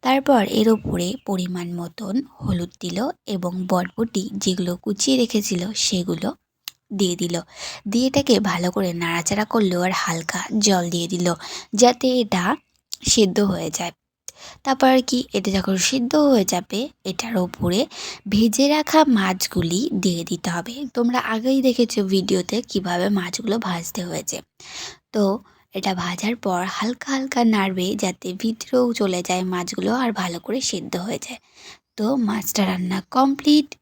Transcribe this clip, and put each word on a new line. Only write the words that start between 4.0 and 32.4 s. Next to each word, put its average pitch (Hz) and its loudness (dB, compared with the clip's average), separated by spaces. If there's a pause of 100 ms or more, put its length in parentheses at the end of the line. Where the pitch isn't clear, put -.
যেগুলো 180 0
কুচিয়ে 214 0
রেখেছিল 208 0 (140)
সেগুলো 175 -2 (720)
দিয়ে 180 2
দিল। 175 -2 (540)
দিয়ে 240 2
এটাকে 269 4
ভালো 180 0
করে 185 0 (120)
নাড়াচাড়া 170 0
করলো 202 2
আর 185 2 (100)
হালকা 165 -4 (260)
জল 185 4
দিয়ে 170 -2
দিল 175 0 (480)
যাতে 247 2 (140)
এটা 196 -2 (680)
সেদ্ধ 208 4 (140)
হয়ে 165 -4
যায়। 175 -6 (680)
তারপর 269 4
আর 254 4
কি, 247 0 (140)
এটা 196 0
যখন 190 0 (120)
সেদ্ধ 254 0 (140)
হয়ে 233 6
যাবে 185 -4 (240)
এটার 226 -6 (100)
ওপরে 180 0 (480)
ভেজে 214 4
রাখা 302 4 (180)
মাছগুলি 185 0 (220)
দিয়ে 170 0
দিতে 175 -4
হবে। 175 -6 (200)
তোমরা 247 2 (160)
আগেই 254 2
দেখেছো 240 2 (120)
ভিডিওতে 190 0
কিভাবে 180 -2 (120)
মাছগুলো 196 -4
ভাজতে 185 -6
হয়েছে। 160 -8 (760)
তো 208 2 (500)
এটা 190 -2
ভাজার 175 -4
পর 185 -2
হালকা 226 -6
হালকা 262 -2 (140)
নাড়বে 190 0 (160)
যাতে 185 -4 (120)
ভিতরেও 226 0
চলে 190 0
যায় 185 -2
মাছগুলো 185 -4
আর 254 0
ভালো 180 -6
করে - -4
সেদ্ধ - -6 (120)
হয়ে - -6
যায়। 247 -14 (560)
তো 214 -2 (220)
মাছটা 208 -2